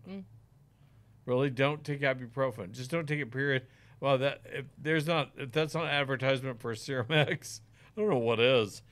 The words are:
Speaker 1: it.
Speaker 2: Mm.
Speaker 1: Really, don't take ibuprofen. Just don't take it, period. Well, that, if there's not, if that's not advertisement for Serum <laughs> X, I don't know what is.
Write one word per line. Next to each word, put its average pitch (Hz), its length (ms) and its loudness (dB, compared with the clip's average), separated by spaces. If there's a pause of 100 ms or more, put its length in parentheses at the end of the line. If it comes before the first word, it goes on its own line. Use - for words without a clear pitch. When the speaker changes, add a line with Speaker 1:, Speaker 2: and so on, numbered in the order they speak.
Speaker 1:
it. 180 60 -14
Speaker 2:
Mm. 196 120 -12 (1040)
Speaker 1:
Really, 127 240 2
don't 139 340 0
take 143 180 -6
ibuprofen. 127 720 -2
Just 127 180 -10
don't 165 180 -4
take 151 120 -2
it, 123 120 -8
period. 135 360 0 (320)
Well, 139 180 4
that, 135 280 0
if 139 200 -10 (120)
there's 156 280 0
not, 156 320 0
if 131 140 -8
that's 156 240 0
not 165 100 -2
advertisement 135 720 0
for 117 160 -4
Serum 127 320 -4
<laughs> - 40 -4
X, - 500 2 (340)
I 208 60 -4
don't 214 80 2
know 160 80 4
what 117 220 2
is. 117 420 4 (100)